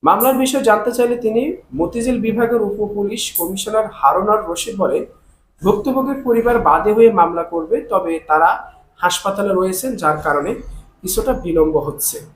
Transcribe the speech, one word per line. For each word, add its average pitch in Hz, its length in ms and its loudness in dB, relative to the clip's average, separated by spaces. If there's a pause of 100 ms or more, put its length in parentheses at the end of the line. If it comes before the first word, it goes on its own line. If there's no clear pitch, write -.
মামলার 226 320 4
বিষয়ে 262 280 0
জানতে 214 280 2
চাইলে 240 260 0
তিনি 240 400 -2 (180)
মতিঝিল 226 460 -2
বিভাগের 226 400 2
উপ 202 320 -4
পুলিশ 202 440 -4
কমিশনার 202 500 -2
হারুনার 196 600 2
রশিদ - 300 -8
বলেন, 180 280 0 (580)
ভুক্তভোগীর 262 600 0
পরিবার 233 360 2
বাদী 165 320 2
হয়ে 226 200 8
মামলা 170 320 2
করবে, 160 380 -2
তবে 156 380 -2
তারা - 540 2 (220)
হাসপাতালে 196 580 -2
রয়েছেন, 190 420 -2
যার 156 260 0
কারণে 147 320 -2 (480)
কিছুটা 220 320 -2
বিলম্ব 156 440 0
হচ্ছে। 147 420 -4 (160)